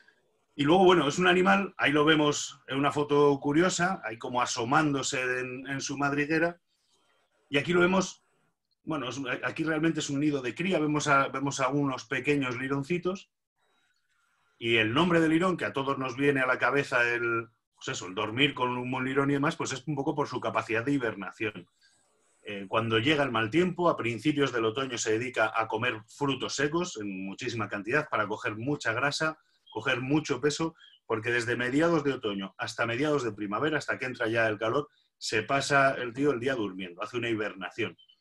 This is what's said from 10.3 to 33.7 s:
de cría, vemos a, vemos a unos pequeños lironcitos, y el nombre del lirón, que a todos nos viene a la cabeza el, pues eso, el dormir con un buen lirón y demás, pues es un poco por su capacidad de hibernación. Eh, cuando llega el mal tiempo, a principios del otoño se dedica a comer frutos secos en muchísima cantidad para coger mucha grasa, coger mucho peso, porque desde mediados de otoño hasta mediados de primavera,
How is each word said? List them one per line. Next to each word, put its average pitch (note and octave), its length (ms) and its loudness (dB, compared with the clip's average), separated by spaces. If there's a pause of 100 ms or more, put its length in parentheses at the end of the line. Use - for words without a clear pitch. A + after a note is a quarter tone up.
de B2 140 -4
cría, F3+ 240 0
vemos D3+ 300 0
a, C#3 200 4
vemos C3+ 320 -4
a C3 80 2
unos C#3 360 0
pequeños C3 520 0
lironcitos, C#3 760 -4 (1300)
y A#2 180 2
el A2 180 2
nombre E3+ 260 4
del D#3+ 100 4
lirón, E3+ 260 2
que - 80 -4
a G#2 80 -4
todos C3+ 260 -2
nos B2+ 180 -6
viene C#3 240 2
a B2+ 60 2
la B2+ 120 2
cabeza C3 440 2 (100)
el, A#2 360 0 (260)
pues - 140 -12
eso, G#2+ 180 -8
el F#2 80 -10
dormir A2 400 0
con B2 220 -2
un B2 140 -6
buen B2+ 140 -4
lirón C#3 260 0
y C#3+ 40 2
demás, C#3+ 220 0
pues B2 160 -6
es C3+ 140 -8
un D3+ 100 -4
poco C#3 180 -2
por C#3+ 140 -2
su A#2+ 100 -8
capacidad A2 460 -2
de C#3+ 80 0
hibernación. G#2 760 -4 (800)
Eh, G2+ 240 -10
cuando A2+ 300 2
llega C#3+ 260 4
el C3 80 -4
mal A2 180 0
tiempo, F3 380 2
a D3+ 80 2
principios B2+ 560 0
del A#2 120 0
otoño A#2+ 340 -2
se A2+ 140 0
dedica A#2 420 0
a A2+ 120 0
comer A2+ 400 -2
frutos C3+ 480 -4
secos D#3+ 440 -2
en F#2+ 280 -8
muchísima A2 420 -6
cantidad A2 400 -2
para G#2+ 180 -2
coger G#2+ 300 -6
mucha B2 360 -4
grasa, C#3+ 460 -2 (320)
coger B2+ 300 -2
mucho C#3 400 0
peso, D3+ 340 0 (320)
porque A2+ 240 -2
desde A#2+ 260 0
mediados C#3+ 480 2
de C#3 80 0
otoño G2+ 440 -6
hasta A#2+ 300 -4
mediados C3+ 380 0
de A2 80 -2
primavera, G#2+ 460 -2